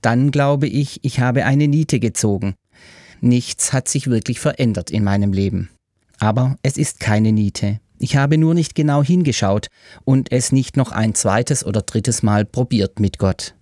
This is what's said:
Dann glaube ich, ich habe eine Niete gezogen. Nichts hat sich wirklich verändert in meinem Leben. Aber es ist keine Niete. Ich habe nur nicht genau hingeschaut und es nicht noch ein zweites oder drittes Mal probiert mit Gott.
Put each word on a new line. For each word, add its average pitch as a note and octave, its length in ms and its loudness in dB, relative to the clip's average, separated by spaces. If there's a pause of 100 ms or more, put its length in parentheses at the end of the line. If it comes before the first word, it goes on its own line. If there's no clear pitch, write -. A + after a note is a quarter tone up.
Dann B2+ 280 2
glaube C#3+ 380 2
ich, - 340 -4
ich - 180 -2
habe B2 260 2
eine C#3+ 200 4
Niete D3 340 2
gezogen. G2+ 540 0 (640)
Nichts - 520 0
hat C3 160 -2
sich C#3 200 -2
wirklich A#2 300 -2
verändert A#2 520 -2
in G#2 120 0
meinem G2+ 300 2
Leben. F#2+ 380 -2 (480)
Aber B2+ 440 0
es C3 140 -2
ist - 240 -4
keine A2 320 2
Niete. G#2+ 480 -2 (180)
Ich - 180 -2
habe C#3+ 200 2
nur D#3+ 160 2
nicht E3+ 220 -2
genau D3 280 2
hingeschaut C3+ 680 0 (360)
und C3 260 2
es B2+ 220 0
nicht C3+ 240 0
noch C3+ 160 -2
ein A2 220 0
zweites A#2 500 0
oder G#2 160 -2
drittes A2+ 420 -4
Mal G#2 220 2
probiert A2 560 -2
mit G2+ 180 0
Gott. - 440 -2